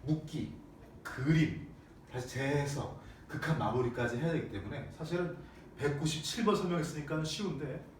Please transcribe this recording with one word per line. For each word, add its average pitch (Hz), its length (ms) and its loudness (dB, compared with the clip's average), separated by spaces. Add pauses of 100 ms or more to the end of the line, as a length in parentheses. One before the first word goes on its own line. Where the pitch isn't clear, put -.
묶기, - 520 0 (460)
그림, - 680 4 (420)
다시 127 180 -6
재해석, 139 720 0 (280)
극한 151 300 2
마무리까지 120 600 2
해야 165 140 2
되기 - 180 0
때문에 104 420 -6
사실은 170 440 -2 (400)
백구십칠 151 680 0
번 208 120 8
설명했으니까 160 680 0
쉬운데 151 600 -4 (160)